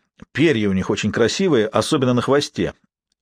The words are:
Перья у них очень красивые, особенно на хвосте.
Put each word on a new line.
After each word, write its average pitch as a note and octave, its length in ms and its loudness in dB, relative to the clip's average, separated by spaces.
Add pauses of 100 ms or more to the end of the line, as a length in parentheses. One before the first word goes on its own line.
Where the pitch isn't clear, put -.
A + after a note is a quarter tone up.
(320)
Перья B2 380 2
у F#2+ 40 0
них F#2 160 -2
очень G#2+ 220 -2
красивые, A#2 560 0
особенно B2+ 460 0
на B2 80 0
хвосте. B2+ 520 -2 (480)